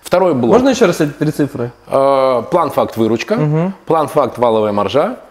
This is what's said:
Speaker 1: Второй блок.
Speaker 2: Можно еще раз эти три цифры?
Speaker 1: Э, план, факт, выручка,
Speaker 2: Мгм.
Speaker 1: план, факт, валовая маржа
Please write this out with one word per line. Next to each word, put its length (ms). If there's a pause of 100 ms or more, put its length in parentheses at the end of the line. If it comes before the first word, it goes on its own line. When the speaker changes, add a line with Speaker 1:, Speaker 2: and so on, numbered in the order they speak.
Speaker 1:
Второй 340
блок. 180
Speaker 2:
Можно 160
еще 180
раз 140
эти 100
три 220
цифры? 400 (160)
Speaker 1:
Э, 540 (100)
план, 180
факт, 260
выручка, 380
Speaker 2:
Мгм. 380 (120)
Speaker 1:
план, 220
факт, 320
валовая 320
маржа 460 (140)